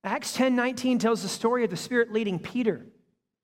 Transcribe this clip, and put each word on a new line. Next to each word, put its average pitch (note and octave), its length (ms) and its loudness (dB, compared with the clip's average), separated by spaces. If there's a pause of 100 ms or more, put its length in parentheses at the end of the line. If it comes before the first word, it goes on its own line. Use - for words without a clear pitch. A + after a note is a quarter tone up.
Acts A#3 280 -4
ten B3+ 220 2
nineteen B3 440 0
tells G#3+ 220 2
the F#3+ 80 -6
story A#3+ 340 0
of G#3 60 2
the F3 80 -6
Spirit A#3 340 0
leading G#3 260 0
Peter, G3+ 480 -2 (580)